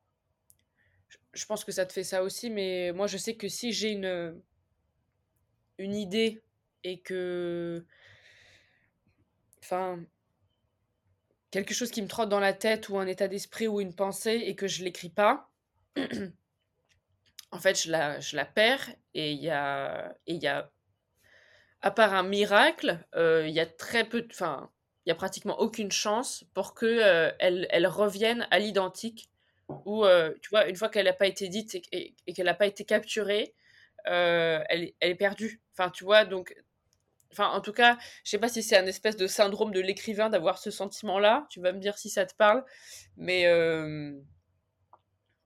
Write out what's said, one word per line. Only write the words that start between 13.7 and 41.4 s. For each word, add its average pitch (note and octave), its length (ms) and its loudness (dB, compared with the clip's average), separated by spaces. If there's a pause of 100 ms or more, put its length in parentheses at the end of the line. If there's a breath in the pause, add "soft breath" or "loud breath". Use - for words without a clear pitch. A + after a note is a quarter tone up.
une F3+ 120 -6
pensée A3 520 -2
et G3 100 -6
que G3 120 -4
je E3 160 -6
l'écris F3 260 -8
pas, G#3+ 420 2 (440)
<clears throat> - 1600 -12
en F3 80 -12
fait, F#3+ 220 2
je E3 100 -6
la, D3 280 -2
je C#3+ 160 -10
la C#3 100 -2
perds A#3+ 440 2 (240)
et D3+ 180 -4
il C#3+ 100 -6
y D#3 80 -6
a, C#3 640 -4 (140)
et E3+ 60 -4
il D#3+ 80 -6
y D3 60 -2
a, C#3+ 240 -4 (1120 soft breath)
à G3 100 2
part G#3 220 4
un F#3 100 2
miracle, G3+ 760 2 (160)
euh, D#3+ 320 4
il D#3 60 -6
y D#3+ 60 0
a E3 60 2
très - 380 -2
peu A3+ 180 -4
de, A#3 100 -16
enfin, D3 380 -6 (360)
il - 40 2
y - 20 2
a E3 40 0
pratiquement F#3+ 440 -6
aucune A3 320 -2
chance G#3+ 520 -2 (100)
pour G3 200 -6
que, - 120 -4
euh, G3 540 4
elle, F3+ 300 2
elle E3+ 180 4
revienne G#3 640 0
à F3+ 80 6
l'identique G3+ 680 -4 (560)
ou, G#3+ 180 0
euh, F3 380 6
tu - 80 -18
vois, G3+ 180 4
une F#3 80 -4
fois G#3+ 140 -4
qu'elle G3 180 0
a F#3 60 4
pas G3 140 2
été F#3 200 -4
dite G#3 280 -8
et, F3+ 80 -10 (100)
et, - 220 -10 (120)
et F3 60 -10
qu'elle F3 160 -2
a E3+ 60 0
pas G#3 120 2
été G3+ 160 -6
capturée, G#3 720 -2 (540 soft breath)
euh, E3+ 600 2
elle, E3+ 320 -2
elle F3 120 2
est F3 40 -4
perdue. G3+ 460 -2 (100)
Enfin, F3+ 180 -2
tu F3 140 -12
vois, G#3 220 8
donc, F#3 300 -8 (760)
enfin, G#3 160 2
en G3 140 0
tout G#3 120 -8
cas, A#3+ 240 6 (260 loud breath)
je - 80 -8
sais G#3 60 0
pas A3+ 120 0
si A3+ 140 -4
c'est A3 140 6
un F#3 80 6
espèce G#3+ 300 -2
de F#3 120 0
syndrome G#3 440 2
de F#3 80 0
l'écrivain G3+ 500 -2
d'avoir F#3+ 280 0
ce G#3 140 -8
sentiment-là. G#3 800 2